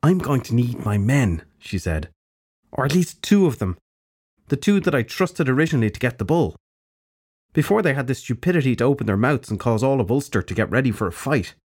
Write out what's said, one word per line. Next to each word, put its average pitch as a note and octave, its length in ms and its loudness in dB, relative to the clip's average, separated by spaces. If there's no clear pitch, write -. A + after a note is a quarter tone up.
"I'm F3+ 160 4
going C3+ 240 -2
to - 120 -6
need A#2+ 300 0
my G#2 140 0
men," G#2 460 0
she - 200 -6
said, D#2+ 340 -4
"or - 140 -2
at C#3 100 -2
least - 280 0
two G3+ 240 4
of C3+ 120 0
them, F#2 200 -4
the C#3+ 80 0
two G3+ 240 2
that E3+ 140 0
I B2+ 80 2
trusted D#3+ 460 -2
originally C3 420 2
to - 80 -14
get A#2+ 200 -4
the G#2 80 -4
bull, D#3+ 280 0
before G3+ 280 2
they D3+ 120 0
had C3+ 120 -4
the C3 80 -2
stupidity C3 640 -2
to A2+ 80 -2
open C3 220 0
their G2+ 100 2
mouths B2 340 0
and G#2 80 -4
cause A2+ 240 0
all C3+ 180 2
of F#2+ 100 -2
Ulster B2 320 -2
to - 120 -8
get G#2 160 0
ready B2+ 220 0
for G#2 140 -4
a E2 60 -4
fight." C3+ 420 -4